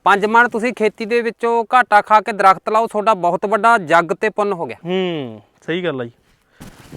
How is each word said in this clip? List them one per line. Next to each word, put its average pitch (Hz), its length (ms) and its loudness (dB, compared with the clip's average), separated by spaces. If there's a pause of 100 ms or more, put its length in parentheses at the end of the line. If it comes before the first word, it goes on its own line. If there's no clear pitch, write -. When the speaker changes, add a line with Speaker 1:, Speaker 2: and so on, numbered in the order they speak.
Speaker 1:
ਪੰਜ 196 220 2
ਮਣ 233 220 4
ਤੁਸੀਂ 240 240 -4
ਖੇਤੀ 214 320 -4
ਦੇ 240 160 -2
ਵਿੱਚੋਂ 233 440 -4 (100)
ਘਾਟਾ 214 260 4
ਖਾ 214 200 4
ਕੇ 226 120 -6
ਦਰਖਤ 190 360 2
ਲਾਓ, 220 180 0
ਤੁਹਾਡਾ 214 280 -2
ਬਹੁਤ 175 320 -2
ਵੱਡਾ 220 320 2
ਜੱਗ 170 260 2 (160)
ਤੇ 220 80 -2
ਪੁੰਨ 202 240 -2
ਹੋ 170 140 -8
ਗਿਆ। 110 180 -12
Speaker 2:
ਹੂੰ, 165 580 -6 (240)
ਸਹੀ 160 180 -6
ਗੱਲ 139 160 -6
ਆ 120 40 -6
ਜੀ। 117 60 -12 (880)